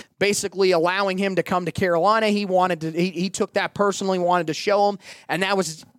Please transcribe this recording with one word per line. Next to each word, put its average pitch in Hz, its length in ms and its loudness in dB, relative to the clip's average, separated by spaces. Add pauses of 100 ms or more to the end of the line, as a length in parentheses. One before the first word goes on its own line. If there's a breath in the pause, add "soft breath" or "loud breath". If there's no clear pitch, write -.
(200 loud breath)
Basically 190 520 0
allowing 185 460 2
him 196 180 0
to 170 80 2
come 180 220 -2
to 165 60 -4
Carolina. 196 560 2
He 208 180 0
wanted 180 360 2
to, 160 100 -4
he, 175 180 0
he 175 200 -4
took - 240 -4
that 185 200 -2
personally, 190 460 0
wanted 175 280 2
to 156 60 -2
show 202 360 2
him, 202 100 -4 (280 loud breath)
and 170 160 -2
that 196 140 0
was, 160 260 -4 (160)